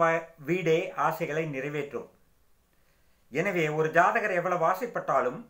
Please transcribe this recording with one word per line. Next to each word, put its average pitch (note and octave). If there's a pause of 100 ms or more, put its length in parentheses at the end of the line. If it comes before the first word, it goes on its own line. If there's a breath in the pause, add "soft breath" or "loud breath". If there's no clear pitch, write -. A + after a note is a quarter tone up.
வ-, E3 (240)
வீடே E3 (280)
ஆசைகளை D#3 (100)
நிறைவேற்றும். C#3+ (1200)
எனவே D#3+ (120)
ஒரு D#3
ஜாதகர் G#3
எவ்வளவு E3+
ஆசைப்பட்டாலும் C#3+ (120)